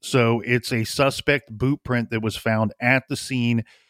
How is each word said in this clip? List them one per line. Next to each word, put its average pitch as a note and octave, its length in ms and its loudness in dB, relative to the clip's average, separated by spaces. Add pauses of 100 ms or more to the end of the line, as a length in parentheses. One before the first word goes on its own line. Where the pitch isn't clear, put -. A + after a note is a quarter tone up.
So A#2 460 2
it's B2 260 0
a A2+ 120 0
suspect C#3 640 0
boot B2+ 340 -2
print A#2+ 260 -2
that A2+ 120 -2
was A2 140 -2
found A2 440 0
at B2+ 280 2
the C#3+ 80 -4
scene. A#2+ 480 -2 (260)